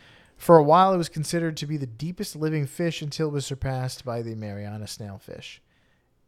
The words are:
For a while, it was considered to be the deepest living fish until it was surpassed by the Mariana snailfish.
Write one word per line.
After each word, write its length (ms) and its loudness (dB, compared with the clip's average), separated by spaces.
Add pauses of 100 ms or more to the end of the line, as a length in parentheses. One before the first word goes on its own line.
(360)
For 220 8
a 60 10
while, 280 8
it 60 2
was 100 -2
considered 500 -4
to 80 -8
be 120 -4
the 80 -6
deepest 500 -10
living 300 -2
fish 340 -4
until 280 -4
it 40 -6
was 140 -4
surpassed 580 -6
by 160 -4
the 140 -8
Mariana 520 -10
snailfish. 720 -14 (680)